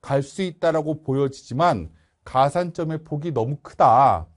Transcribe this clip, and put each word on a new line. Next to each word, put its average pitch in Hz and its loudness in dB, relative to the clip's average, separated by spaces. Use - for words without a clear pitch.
갈 139 -2
수 - -8
있다"라고 160 -2
보여지지만 135 -2
가산점의 160 -2
폭이 156 -6
너무 127 -2
크다. 120 4